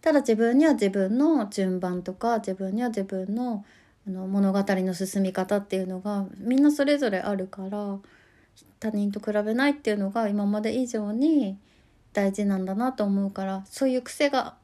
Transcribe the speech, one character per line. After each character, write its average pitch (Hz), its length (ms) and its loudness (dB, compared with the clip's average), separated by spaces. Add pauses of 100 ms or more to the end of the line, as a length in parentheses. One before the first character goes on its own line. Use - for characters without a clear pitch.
た 320 120 4
だ 285 80 8
自 226 140 4
分 233 220 4
に 302 80 6
は 302 80 6
自 208 160 2
分 196 300 0
の 285 280 4
順 185 320 -2
番 180 220 -4
と 185 120 -8
か、 226 260 0
自 196 160 -4
分 190 200 -6
に 233 60 -2
は 247 80 -2
自 208 140 -4
分 190 320 -6
の、 233 280 -4 (440)
あ - 20 -10
の、 185 160 -8
物 196 260 2
語 196 160 2
の 185 280 0
進 190 260 -4
み 185 100 0
方 190 260 -2
っ 202 80 -4
て - 100 -6
い 190 80 -2
う 180 40 -6
の 185 120 -8
が、 202 260 -4 (120)
み 226 180 -2
ん 269 80 4
な 294 80 8
そ 294 120 2
れ 285 140 4
ぞ 262 140 0
れ 185 80 0
あ 208 160 -2
る 185 100 -4
か 190 240 -12
ら、 202 300 -6 (800)
他 220 100 -4
人 208 220 0
と 208 80 -6
比 208 120 -6 (140)
べ 214 80 -2
な 262 140 2
い 285 40 4
っ - 40 2
て 233 160 -2
い - 20 2
う 208 60 0
の 196 100 -2
が 220 180 0
今 202 200 0
ま 208 120 0
で 220 160 -2
以 254 120 0
上 214 240 -4
に 247 440 2 (580)
大 196 200 2
事 208 140 -2
な 196 100 2
ん 185 80 -2
だ 190 80 -4
な 247 200 0
と 214 100 -2
思 196 240 0
う 196 40 -4
か 190 140 -6
ら、 190 240 -6
そ - 160 -2
う 262 40 4
い 254 80 2
う 247 40 0
癖 285 300 0
が - 320 -2